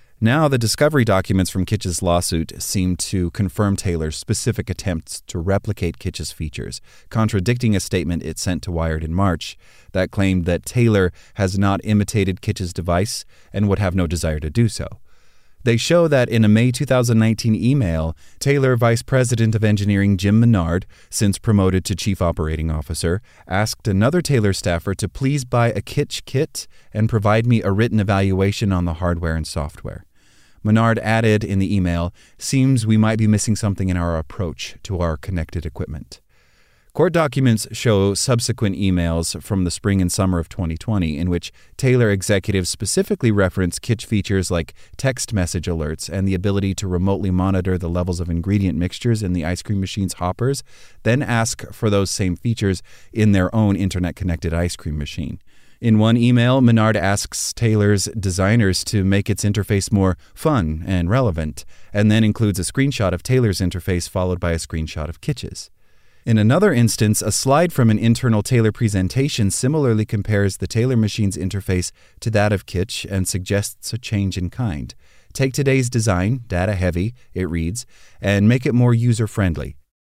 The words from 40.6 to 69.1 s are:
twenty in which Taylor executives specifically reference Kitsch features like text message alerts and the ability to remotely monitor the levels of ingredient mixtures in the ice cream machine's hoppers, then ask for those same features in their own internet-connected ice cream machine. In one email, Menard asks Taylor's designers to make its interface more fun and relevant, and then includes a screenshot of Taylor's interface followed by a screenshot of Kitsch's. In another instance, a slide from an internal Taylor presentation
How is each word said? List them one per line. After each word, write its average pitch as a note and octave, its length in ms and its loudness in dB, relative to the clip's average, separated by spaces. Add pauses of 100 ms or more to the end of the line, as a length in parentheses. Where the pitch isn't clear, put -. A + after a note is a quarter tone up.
twenty F2 400 -2
in F2 140 -2
which F2 200 -4 (280)
Taylor B2 320 4
executives G2 580 0
specifically F#3+ 640 0
reference F#2+ 480 0
Kitsch - 260 -4
features G2 460 -2
like E2+ 240 -4 (240)
text - 340 -4
message F2+ 340 -2
alerts D#2+ 440 -6
and F#2+ 180 -2
the F#2+ 60 0
ability G2 400 0
to G2 120 -6
remotely F#2 440 0
monitor F#2 480 0
the F2 100 -6
levels F2+ 320 -2
of F2 80 -6
ingredient F#2 480 0
mixtures G#2 460 -2
in F#2 100 -2
the E2+ 140 -2
ice F2 160 -6
cream G2+ 180 -4
machine's F#2+ 340 -4
hoppers, A2+ 480 -4 (420)
then B2 180 2
ask A2+ 500 -2
for - 160 -2
those G2+ 220 2
same F2+ 260 -2
features G#2 460 -2 (320)
in G#2+ 180 4
their F#2+ 220 2
own G#2 220 2
internet-connected F2+ 760 -2
ice E2+ 240 -2
cream D2+ 220 -6
machine. C2+ 400 -8 (420)
In A2+ 180 4
one A2+ 200 6
email, B2 420 4
Menard A2+ 340 4
asks - 600 -4
Taylor's G#2 520 2 (120)
designers G2 680 2
to G#2 180 -2
make G2 280 2
its G2 140 -2
interface G#2 460 0
more F#2+ 280 2 (160)
fun E2 520 0
and F2+ 220 0
relevant, F2+ 560 -2 (260)
and G#2 200 2
then A2 120 4
includes G#2 360 0
a F2+ 60 -4
screenshot C3 480 0
of F2+ 100 -4
Taylor's B2 380 2
interface F2+ 460 -2
followed F2+ 340 -2
by F2 100 -2
a E2+ 80 -2
screenshot D#2+ 500 -8
of - 140 -14
Kitsch's. - 480 -8 (560)
In A#2+ 100 4
another C#3+ 380 4
instance, A2 480 2
a G#2 100 -2
slide D3+ 400 2
from A2+ 160 4
an G#2+ 100 4
internal A2+ 440 2
Taylor A2+ 300 2
presentation G#2+ 800 0